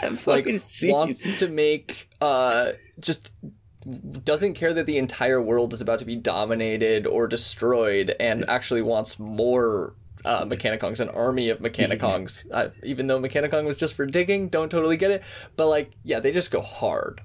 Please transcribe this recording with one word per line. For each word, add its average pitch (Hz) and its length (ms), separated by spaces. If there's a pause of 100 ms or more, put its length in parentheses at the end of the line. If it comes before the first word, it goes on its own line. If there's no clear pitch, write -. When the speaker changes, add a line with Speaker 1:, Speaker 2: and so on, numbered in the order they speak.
Speaker 1:
That - 100 (160)
Speaker 2:
Like, - 200
Speaker 1:
fucking 214 120
scene. - 340
Speaker 2:
wants 151 460
to 185 100
make, 151 600 (100)
uh, 127 520 (260)
just - 320 (960)
doesn't 165 300
care 165 200
that 160 120
the 151 120
entire 131 420
world 120 320
is 113 80
about 113 200
to 120 40
be 117 120
dominated 110 880
or 113 220
destroyed, 113 920
and 113 300
actually 123 340
wants 110 380
more, 110 720 (300)
uh, 95 220
Mechanikongs, 110 540
an 113 100
army 123 400
of 110 100
Mechanikongs, 107 880
Speaker 1:
<laughs> - 40
Speaker 2:
uh, 113 180 (120)
even 131 260
though 131 120
Mechanikong 151 460
was 143 100
just 156 180
for 143 120
digging, 180 420
don't 160 220
totally 165 260
get 190 140
it. 190 120 (340)
But, 160 120
like, 151 240 (100)
yeah, 139 160
they 113 140
just 170 180
go - 120
hard - 640